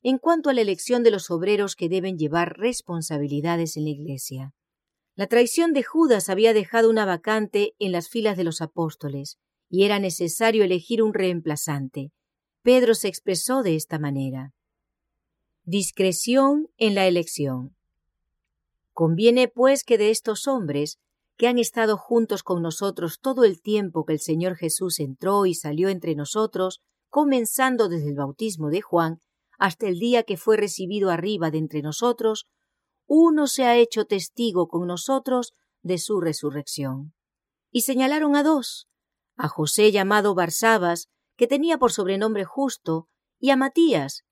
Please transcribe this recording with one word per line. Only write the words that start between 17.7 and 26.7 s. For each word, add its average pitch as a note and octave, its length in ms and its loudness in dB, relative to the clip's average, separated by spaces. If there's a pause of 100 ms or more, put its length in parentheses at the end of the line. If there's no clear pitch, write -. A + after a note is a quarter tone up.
Conviene, A3+ 540 4
pues, C4 360 2
que A#3 140 4
de G#3 140 2
estos A3 360 -4
hombres, D3+ 520 -4 (380)
que A#3 100 2
han B3 120 2
estado A3 380 0
juntos A3 460 0
con F3 180 -2
nosotros E3+ 580 -4
todo C4 240 0
el F#3+ 180 2
tiempo G3 440 -4
que E3 80 -2
el D3+ 60 -2
Señor E3+ 360 -4
Jesús E3+ 460 -4
entró F#3+ 440 -2
y F3+ 80 0
salió D#3+ 360 -4
entre E3+ 260 -4
nosotros, F#3 680 -4 (280)